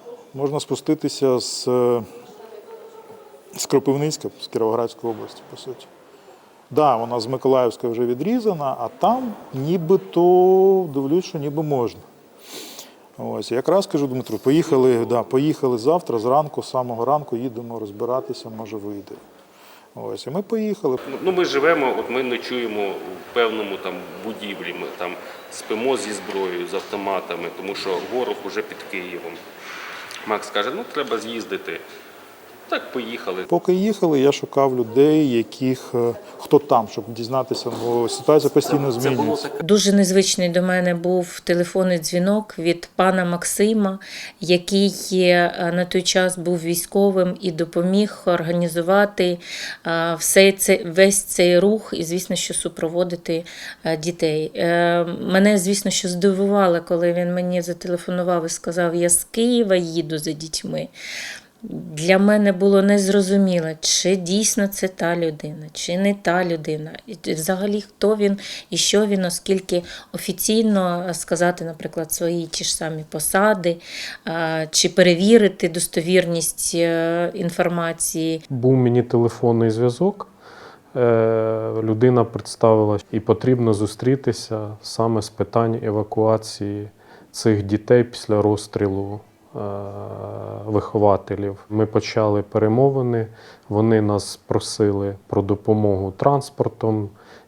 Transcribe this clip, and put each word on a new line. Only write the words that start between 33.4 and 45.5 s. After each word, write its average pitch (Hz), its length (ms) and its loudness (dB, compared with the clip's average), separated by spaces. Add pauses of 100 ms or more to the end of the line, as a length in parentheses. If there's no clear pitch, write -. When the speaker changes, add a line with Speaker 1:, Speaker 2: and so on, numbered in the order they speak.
Speaker 1:
Поки 170 300 0
їхали, 185 460 2
я 139 120 6
шукав 135 440 0
людей, 139 560 4
яких, 127 640 -2
е, 117 180 0 (240)
хто - 220 4
там, 120 320 2
щоб 113 120 -8 (100)
дізнатися, 123 580 -4 (120)
бо 117 260 0
ситуація 147 400 4
постійно 139 420 2
Speaker 2:
Це, 117 80 -2
це 131 100 0
було 127 80 0
Speaker 1:
змінюється. 151 300 -2
Speaker 2:
таке. - 160 -8
Speaker 3:
Дуже 196 300 4
незвичний 190 560 4
до 175 120 0
мене 180 340 2
був 180 440 -2
телефонний 175 600 0
дзвінок 190 600 0
від 170 360 -2
пана 185 300 2
Максима, 196 720 0 (400)
який, 190 520 2 (220)
е, 175 640 2